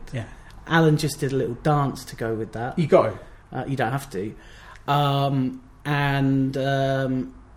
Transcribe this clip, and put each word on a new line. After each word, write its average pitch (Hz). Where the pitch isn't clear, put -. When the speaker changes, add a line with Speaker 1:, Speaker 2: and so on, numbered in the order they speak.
Speaker 1:
Yeah. 117
Speaker 2:
Alan 160
just 151
did 135
a -
little 120
dance 143
to -
go 113
with 110
that. 120
Speaker 1:
You 170
got 120
it. -
Speaker 2:
Uh, 131
you 135
don't 123
have 135
to. 101
Um, 139
and, 139
um, 135